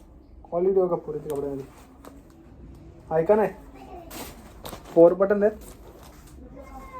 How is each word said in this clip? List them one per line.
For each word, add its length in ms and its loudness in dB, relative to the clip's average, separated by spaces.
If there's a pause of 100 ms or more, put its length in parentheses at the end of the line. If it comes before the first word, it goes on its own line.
(480)
क्वालिटी 320 2
बघा 160 2
पुरीच्या 400 -6
कपड्यामध्ये, 280 -6 (1500)
आहे 140 2
का 100 6
नाही? 180 2 (1400)
फोर 200 10
बटन 280 0
आहेत, 100 2 (1500)